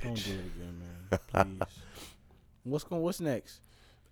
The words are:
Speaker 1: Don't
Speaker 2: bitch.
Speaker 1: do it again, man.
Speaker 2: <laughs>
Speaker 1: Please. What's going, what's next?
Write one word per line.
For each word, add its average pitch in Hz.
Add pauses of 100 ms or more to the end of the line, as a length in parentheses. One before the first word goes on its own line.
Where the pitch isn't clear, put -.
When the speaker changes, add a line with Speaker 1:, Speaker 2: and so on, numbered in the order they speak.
Speaker 1:
Don't 120
Speaker 2:
bitch. 104
Speaker 1:
do 101
it 95 (100)
again, 87 (520)
man. 95
Speaker 2:
<laughs> -
Speaker 1:
Please. - (840)
What's 143
going, 170
what's 180
next? 135 (500)